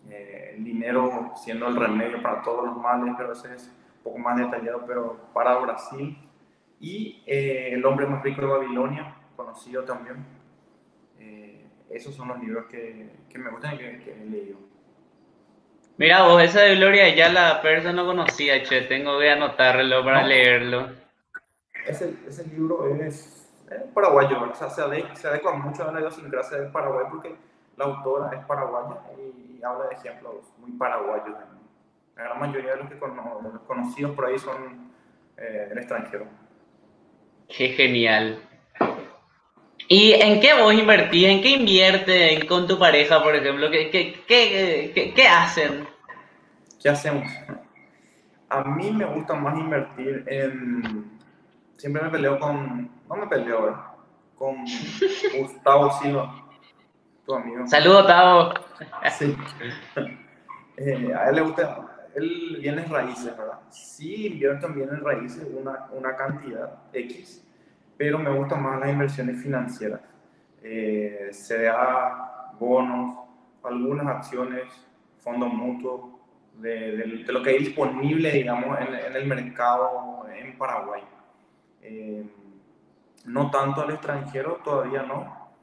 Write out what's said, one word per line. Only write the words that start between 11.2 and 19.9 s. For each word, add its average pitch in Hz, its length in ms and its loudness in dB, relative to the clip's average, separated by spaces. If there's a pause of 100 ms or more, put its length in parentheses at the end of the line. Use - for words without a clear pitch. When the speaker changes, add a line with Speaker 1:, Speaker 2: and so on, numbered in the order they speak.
Speaker 1:
esos 139 260 -14
son 123 140 -14
los 123 100 -10
libros 113 280 -8
que, 110 500 -16 (100)
que - 120 -20
me 123 100 -12
gustan 127 260 -10
y - 20 -14
que, 120 220 -16
que 107 140 -18
he 107 120 -20
leído. 101 320 -12 (1400)
Speaker 2:
Mira 165 260 8
vos, 175 180 10
ese 170 180 6
de 202 160 8
Gloria 196 300 8
Ayala 165 560 6
Persson 165 340 2
no 175 100 -2
conocía, 147 580 0
che, 131 200 2
tengo 139 360 -2
que 147 120 6
anotarlo 131 720 4